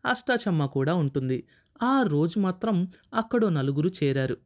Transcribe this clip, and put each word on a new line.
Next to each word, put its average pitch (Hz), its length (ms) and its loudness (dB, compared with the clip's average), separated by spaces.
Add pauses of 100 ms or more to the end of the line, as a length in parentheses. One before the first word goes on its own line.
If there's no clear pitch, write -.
అష్టాచమ్మ 233 600 0
కూడా 139 300 0
ఉంటుంది. 131 520 -2 (360)
ఆ 262 180 2
రోజు 170 380 0
మాత్రం 185 520 0 (220)
అక్కడో 226 360 0
నలుగురు 147 420 0 (120)
చేరారు. 135 420 0